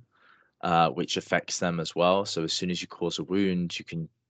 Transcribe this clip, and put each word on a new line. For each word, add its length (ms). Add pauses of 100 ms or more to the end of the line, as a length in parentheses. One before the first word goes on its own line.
(600)
uh, 300
which 260
affects 420
them 220
as 160
well. 280
So 200
as 80
soon 180
as 100
you 60
cause 320
a 60
wound, 520
you 80
can, 240 (220)